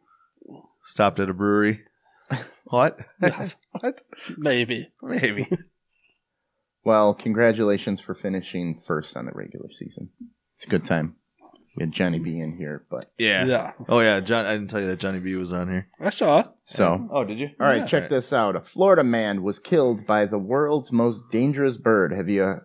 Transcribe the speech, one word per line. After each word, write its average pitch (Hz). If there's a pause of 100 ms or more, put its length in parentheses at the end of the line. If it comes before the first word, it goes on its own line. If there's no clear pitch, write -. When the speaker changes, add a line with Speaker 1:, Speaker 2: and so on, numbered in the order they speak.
(520)
Speaker 1:
Yeah. - (280)
Speaker 2:
Stopped 101
at 98
a 95
brewery. 104 (480)
<laughs> 131 (280)
What? 127 (240)
Speaker 1:
<laughs> 180 (160)
Speaker 2:
What? - (360)
Speaker 1:
Maybe. 123 (120)
Speaker 2:
Maybe. 127
<laughs> 180 (1300)
Speaker 3:
Well, 107
congratulations 104
for -
finishing 90
first -
on 62
the -
regular -
season. - (460)
It's -
a -
good 92
time. 80 (580)
We -
had 80
Johnny 87
B 80
in 80
here, 76
but -
Speaker 2:
Yeah. 104
Speaker 1:
Yeah. 120 (180)
Speaker 2:
Oh, 120
yeah. 107
John, 110
I 107
didn't 104
tell 107
you 98
that 92
Johnny 95
B 92
was 90
on 90
here. 92 (100)
Speaker 1:
I 196
saw 165
it. 226 (140)
Speaker 3:
So, 90
Speaker 2:
Oh, 135
did 107
you? 143 (100)
Speaker 3:
all 135
right, 123
Speaker 2:
Yeah. -
Speaker 3:
check -
Speaker 2:
All 147
right. -
Speaker 3:
this 127
out. 110
A 85
Florida 175
man 110
was 101
killed 123
by 104
the 104
world's 135
most 117
dangerous 135
bird. 104
Have 92
you, 98
uh, 95